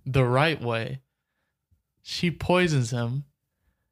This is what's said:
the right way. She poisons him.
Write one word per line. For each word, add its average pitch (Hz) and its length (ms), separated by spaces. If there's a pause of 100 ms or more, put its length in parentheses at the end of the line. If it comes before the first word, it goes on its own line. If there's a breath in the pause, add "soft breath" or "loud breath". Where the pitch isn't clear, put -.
the 131 180
right 139 360
way. 117 400 (1000)
She - 280
poisons 156 640
him. 123 320 (680)